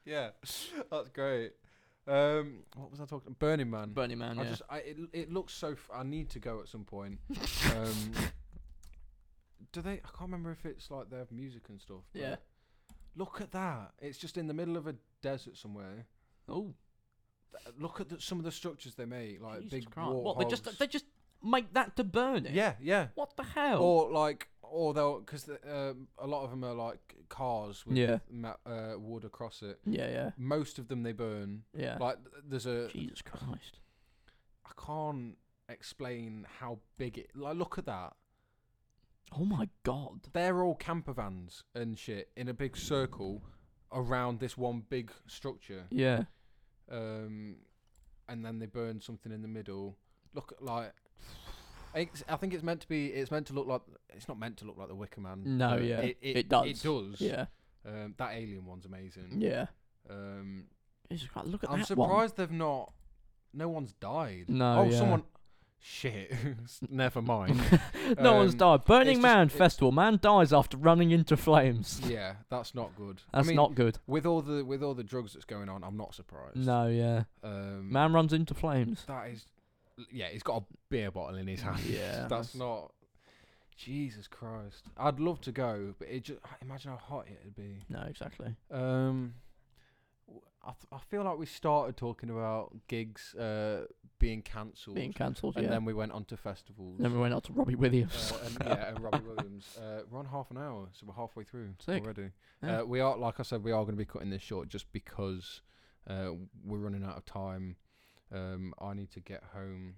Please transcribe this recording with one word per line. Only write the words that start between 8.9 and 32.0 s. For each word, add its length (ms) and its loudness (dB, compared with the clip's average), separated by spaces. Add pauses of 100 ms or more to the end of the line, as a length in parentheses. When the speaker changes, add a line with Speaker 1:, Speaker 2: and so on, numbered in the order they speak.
Speaker 1:
do 100 -10
they? 120 -6
I 220 -14
can't 40 -16 (100)
remember 220 -8
if 120 -14
it's, 280 -12
like, 180 -12
they 60 -14
have 160 -14
music 360 -14
and 120 -18
stuff, 320 -20
but 100 -10
Speaker 2:
Yeah. 140 -6 (800)
Speaker 1:
Look 240 -10
at 120 -10
that. 460 -6
It's 200 -14
just 180 -12
in 100 -6
the 80 -6
middle 220 -4
of 100 -8
a 80 -8 (280)
desert 340 -8
somewhere. 500 -14 (420)
Speaker 2:
Oh. 260 -6 (800)
Speaker 1:
Th-, 260 -18
look 220 -8
at 100 -8
the, 100 -10
some 180 -6
of 60 -6
the 80 -6
structures 420 -10
they 120 -10
make, 360 -10
like 200 -10
Speaker 2:
Jesus 80 -14
Speaker 1:
big 200 -8
Speaker 2:
Christ. 220 -4
What, 260 -2
they 60 2
just, 200 -2
Speaker 1:
warthogs. 140 -12
Speaker 2:
they 80 2
just 200 -6 (360)
make 300 0
that 240 0
to 80 0
burn 420 2
it? 60 -6
Speaker 1:
Yeah, 280 2
yeah. 340 2
Speaker 2:
What 220 -8
the 80 -8
hell? 380 2
Speaker 1:
Or, 300 8
like, 360 0 (140)
or 300 0
they'll, 300 2
'cause 220 -14
the, 140 -12 (320)
um, 180 -14 (100)
a 80 -8
lot 180 -4
of 80 -8
'em 120 -8
are, 100 -6
like, 420 -8 (120)
cars 580 -6
with 100 2
Speaker 2:
Yeah. 220 4 (120)
Speaker 1:
ma-, 260 -10 (100)
uh, 320 -8
wood 260 -10
across 380 -14
it. 240 -12
Speaker 2:
Yeah, 240 -2
yeah. 260 -4
Speaker 1:
Most 420 -4
of 100 -14
them 140 -6
they 100 -4
burn. 520 -8 (100)
Speaker 2:
Yeah. 240 -6
Speaker 1:
Like, 240 -2